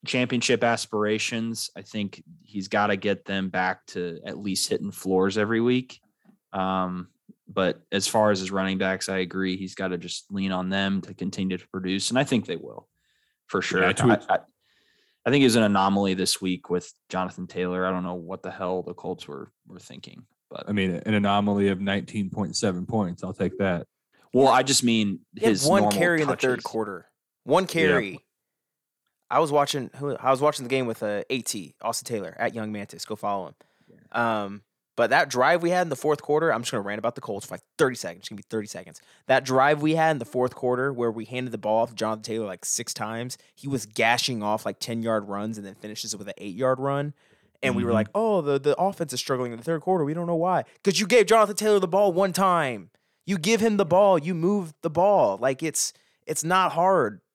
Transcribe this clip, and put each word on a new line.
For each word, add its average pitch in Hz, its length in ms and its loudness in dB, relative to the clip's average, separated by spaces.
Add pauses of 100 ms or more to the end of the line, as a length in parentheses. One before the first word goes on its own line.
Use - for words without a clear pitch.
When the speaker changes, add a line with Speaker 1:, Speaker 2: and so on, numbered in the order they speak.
Speaker 1:
championship 123 580 0
aspirations, 113 1120 0
I 95 60 -14
think 101 420 -8 (200)
he's 98 240 -8
gotta 104 280 2
get 98 300 -2
them 98 240 -4
back 92 380 -2
to 87 380 -8
at 95 140 -10
least 98 300 -4
hitting 98 220 -2
floors 95 460 2
every 110 240 2
week. 127 380 0 (540)
Um, 92 560 -2 (380)
but - 340 0 (100)
as 98 160 0
far 107 240 4
as 95 80 2
his 92 100 -4
running 95 300 -2
backs, 95 300 -2
I 95 80 -2
agree. 92 400 -2
He's 92 180 -10
gotta 90 220 -4
just 87 340 -12
lean 98 200 -2
on 92 180 -2
them 98 320 0
to 98 120 -12
continue 95 440 -4
to - 120 -12
produce. 95 400 -4
And 120 80 0
I 135 60 2
think 123 240 0
they 87 100 -6
will, - 300 -16 (600)
for 95 140 -2
sure. 95 220 0
Speaker 2:
Yeah, 95 100 4
to - 100 -2 (260)
Speaker 1:
I, - 60 2
I, - 20 0 (880)
I 117 40 0
think 139 120 4
it 131 40 6
was 117 120 6
an 113 60 6
anomaly 98 520 4
this 92 260 -2
week 92 300 -4
with 90 200 -4 (180)
Jonathan 92 360 -6
Taylor. 90 400 -2
I 95 60 0
don't 90 120 -4
know 90 120 -6
what 90 260 -12
the 92 100 -10
hell 92 300 -4
the 85 140 -10
Colts - 320 -10
were, 71 240 -14 (160)
were 90 120 -20
thinking. - 440 -20 (260)
But - 180 -14
Speaker 2:
I 101 40 -6
mean, 95 340 0
an 110 80 0
anomaly 101 540 2
of 95 120 0
nineteen 98 520 -4
point 101 240 -6
seven 90 320 -2
points. 98 360 -2
I'll 92 100 -8
take - 260 -4
that. 95 260 -2 (480)
Speaker 1:
Well, 135 140 8
I 127 160 6
just 135 200 2
mean 110 360 2 (160)
Speaker 3:
He - 100 -8
had 117 60 8
Speaker 1:
his 101 160 2
Speaker 3:
one 196 160 6
Speaker 1:
normal 208 160 2
Speaker 3:
carry 170 240 2
in 143 40 0
the - 80 0
third 127 200 0
Speaker 1:
touches. 120 80 -8
Speaker 3:
quarter. 104 420 -8 (380)
One 165 220 2
Speaker 1:
Yeah. - 20 -10
Speaker 3:
carry. 147 520 0 (1080)
I 135 100 2
was 156 120 2
watching 143 460 0
who, 139 180 -6
I 127 160 0
was 135 100 2
watching 147 220 0
the 120 60 -10
game 131 180 0
with, 113 160 -6
uh, 104 260 -2
A 131 120 -2
T, 98 400 -8
Austin - 260 -6
Taylor, 101 320 -6
at 113 160 -4
Young 107 160 -6
Mantis. 101 340 -10
Go 107 100 -8
follow 101 340 -4
him. - 60 -20 (320)
Speaker 1:
Yeah. 113 560 -4
Speaker 3:
Um, 101 200 -12 (340)
but 120 140 4
that 143 180 4
drive 135 320 2
we 170 80 0
had 180 140 2
in 170 60 -4
the 170 60 -2
fourth 151 280 -2
quarter, 156 280 2
I'm 117 100 0
just - 100 -6
gonna 113 100 -4
rant 101 180 -6
about 117 140 -2
the - 80 -14
Colts 98 240 -8
for, - 80 -12
like, 90 80 -12 (160)
thirty 131 180 4
seconds. 87 280 -10
It's - 60 -14
gonna 110 80 -14
be 101 120 -18
thirty 107 180 -6
seconds. 90 340 -16 (260)
That 131 180 4
drive 139 380 4
we 156 120 2
had 160 180 4
in 147 40 -2
the 117 80 -6
fourth 123 300 0
quarter 127 360 0
where 120 200 -2
we 110 140 -8
handed 127 260 -6
the 110 80 -8
ball 107 240 2
off 120 80 -2
to 113 40 -16
Jonathan 110 280 -4
Taylor, 110 240 -6
like, 92 180 -12
six - 260 -6
times, 113 460 -8 (160)
he - 140 -12
was 127 180 -4
gashing 113 560 0
off, 107 240 -2
like, 101 140 -6
ten-yard 113 500 -2
runs 107 300 -6
and 101 80 -12
then 95 80 -16
finishes 107 400 -10
it - 20 -14
with 98 100 -14
an 101 120 -12
eight-yard 127 400 -2
run. 139 340 -2 (480)
And 131 140 0
we 123 80 0
were 120 60 -2
Speaker 2:
Mm-hmm. 117 60 2
Speaker 3:
like, 110 200 2
"Oh, 214 240 2
the, 143 180 0
the 143 220 2
offense 175 320 -2
is 127 80 -6
struggling 123 320 -2
in 113 60 -10
the 120 80 -14
third 160 160 -2
quarter. 180 240 0
We 147 80 -4
don't 170 140 -6
know 175 80 0
why." 165 280 0 (200)
'Cause 180 160 2
you 208 60 0
gave 208 200 6
Jonathan 208 320 4
Taylor 208 220 4
the 185 100 0
ball 190 240 4
one 190 180 2
time. 156 580 0 (360)
You 196 120 -2
give 196 220 2
him 220 180 2
the 196 80 4
ball, 185 320 6
you 160 160 -2
move 175 480 0
the 170 80 -2
ball. 165 480 4
Like, 127 240 0
it's, 156 300 -2 (340)
it's - 180 -4
not 180 280 4
hard. 165 480 2 (140)